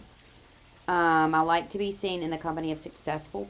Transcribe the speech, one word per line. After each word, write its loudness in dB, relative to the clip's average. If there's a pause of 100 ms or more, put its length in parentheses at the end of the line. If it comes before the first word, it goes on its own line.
(880)
Um, 4
I 6
like 2
to -6
be -2
seen -4
in -2
the -4
company -4
of -6
successful -8